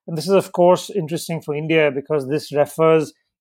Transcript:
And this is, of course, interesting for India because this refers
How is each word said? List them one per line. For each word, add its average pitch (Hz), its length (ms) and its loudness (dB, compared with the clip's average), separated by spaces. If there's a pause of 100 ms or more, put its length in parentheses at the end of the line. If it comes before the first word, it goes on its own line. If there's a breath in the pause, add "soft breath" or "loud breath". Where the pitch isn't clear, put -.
And 165 100 -8
this 156 80 -6
is, 190 80 0
of 190 200 2
course, 180 360 4
interesting 165 500 -6
for 151 140 -8
India 156 400 2
because 139 340 -4
this 147 240 -6
refers 156 640 2 (280)